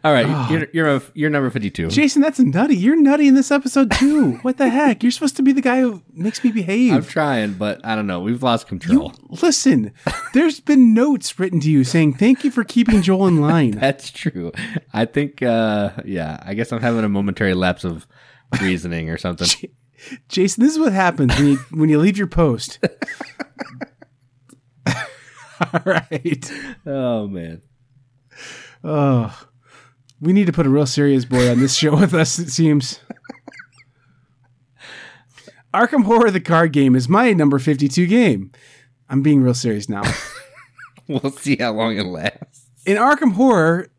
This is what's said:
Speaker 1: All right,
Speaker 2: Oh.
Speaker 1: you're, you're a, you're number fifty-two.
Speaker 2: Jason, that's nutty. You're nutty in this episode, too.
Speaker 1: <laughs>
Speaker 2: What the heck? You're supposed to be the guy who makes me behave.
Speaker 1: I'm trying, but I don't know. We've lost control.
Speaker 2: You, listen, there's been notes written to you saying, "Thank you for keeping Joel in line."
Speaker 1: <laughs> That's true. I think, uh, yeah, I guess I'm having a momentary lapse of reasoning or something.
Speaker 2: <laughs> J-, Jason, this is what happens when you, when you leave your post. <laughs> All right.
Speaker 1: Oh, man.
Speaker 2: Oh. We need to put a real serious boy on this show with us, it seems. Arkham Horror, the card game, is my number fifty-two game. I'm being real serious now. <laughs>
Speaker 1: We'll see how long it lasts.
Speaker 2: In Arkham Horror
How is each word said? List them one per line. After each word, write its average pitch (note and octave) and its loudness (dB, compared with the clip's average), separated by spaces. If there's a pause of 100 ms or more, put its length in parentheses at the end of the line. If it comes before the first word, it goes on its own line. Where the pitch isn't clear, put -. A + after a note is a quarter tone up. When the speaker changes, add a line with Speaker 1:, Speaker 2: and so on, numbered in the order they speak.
Speaker 1:
All D3+ 4
right, C#3+ 4
Speaker 2:
Oh. C#3 -2
Speaker 1:
you're, D#3 -2
you're D#3 2
a, - -4 (120)
you're D3+ -2
number C#3+ 0
fifty-two. G2 -6
Speaker 2:
Jason, C#4+ 2
that's D4+ -2
nutty. A3+ 2
You're C4+ 2
nutty D4 4
in C4+ 6
this C4+ 2
episode, C#4 0
too. C#4 2
Speaker 1:
<laughs> A#2 -10
Speaker 2:
What B3+ -4
the C4 2
heck? B3+ 0
You're A#3+ 2
supposed C#4+ -4
to D4 -2
be C4+ 4
the C4+ 2
guy C4 0
who A3+ -2 (100)
makes F#3 -6
me A#3 2
behave. G#3 0
Speaker 1:
I'm C#3+ 2
trying, B2 -2
but G#2 -6
I A2 -4
don't G#2 -4
know. F2+ -4
We've A#2+ -4
lost A#2+ -2
control. F3 -2
Speaker 2:
You, - -20
listen, B3+ 0 (420)
there's D4+ 0
been B3+ 6
notes B3+ 0
written F3+ -2
to D3+ 0
you C#3 4
saying, D3+ 2
"Thank A#3 2
you C4+ 0
for A#3+ -2
keeping A3 2
Joel F#3+ 2
in E3 4
line." D3 2
Speaker 1:
<laughs> G#2 -6
That's C#3 -2
true. F2+ -8 (400)
I D#3+ 0
think, C#3+ -4
uh, A2 0 (140)
yeah, E2 -8
I F#2+ -10
guess A2+ -6
I'm A2+ -6
having A#2 -2
a G#2 -2
momentary G2+ -2
lapse F2+ -2
of E2+ -10 (540)
reasoning E2+ -4
or D#2+ -6
something. F2 -6
Speaker 2:
<laughs> - -2
J-, - -14 (580)
Jason, F#3+ 0
this D4+ 2
is D#4+ -4
what C#4 0
happens E3+ 0
when C#3+ 2
you, C#3 2 (140)
when D#3 0
you D3+ 4
leave G3 2
your G3 -2
post. D3 -2
<laughs> E3+ -2 (2750)
All E3+ -2
right. D#3+ -4 (320)
Speaker 1:
Oh, B2 -4
man. E2 -12 (1200)
Speaker 2:
Oh. C#3 -2 (760)
We D#3+ 0
need G3+ 4
to E3+ 0
put D#3+ 0
a C3+ 2
real C#3+ 2
serious C#3 0
boy B2 0
on A#2+ 2
this C3+ 0
show D3+ 2
with F3 2
us, D#3+ 0
it E3 -10
seems. D3 0 (2750)
Arkham A#3+ 2
Horror, A3+ 4
the F#3 -2
card E3 2
game, C3+ 4
is B2+ 0
my A3 4
number D3 2
fifty-two C#3+ 0
game. E3+ 2 (560)
I'm C3+ -2
being C#3+ 4
real B2 2
serious A2+ -4
now. G2+ -6
<laughs> - -2 (960)
Speaker 1:
We'll C#3 -4
see C#3 -2
how A#2+ -2
long A2 -2
it G2 -4
lasts. - -10 (180)
Speaker 2:
In G3 0
Arkham C4+ 2
Horror F3+ 2 (100)